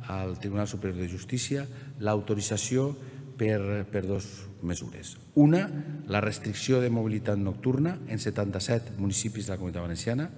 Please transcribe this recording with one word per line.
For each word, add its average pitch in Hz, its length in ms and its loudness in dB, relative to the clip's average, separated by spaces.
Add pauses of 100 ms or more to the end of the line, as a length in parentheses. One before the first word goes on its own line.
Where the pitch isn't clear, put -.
al 95 320 -4
Tribunal 101 260 0
Superior 98 320 -2
de 90 120 -2
Justícia 127 560 -2 (340)
l'autorització 107 880 2 (480)
per, 104 480 2
per 101 200 -2
dos 98 200 0 (360)
mesures. - 540 -6 (220)
Una, 170 300 8 (400)
la 101 120 4
restricció 107 640 2
de 123 80 2
mobilitat 107 480 2
nocturna 131 600 2 (100)
en 131 100 -2
setanta-set 104 800 0
municipis 98 480 -2
de 98 60 -2
la 92 80 -4
Comunitat 87 240 -4
Valenciana. 117 540 -2